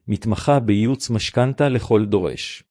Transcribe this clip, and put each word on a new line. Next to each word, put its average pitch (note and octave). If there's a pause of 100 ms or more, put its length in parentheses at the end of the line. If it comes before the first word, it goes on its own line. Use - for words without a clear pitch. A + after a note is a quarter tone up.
מתמחה A2
בייעוץ A2+
משכנתה B2+
לכל A2+
דורש. F#2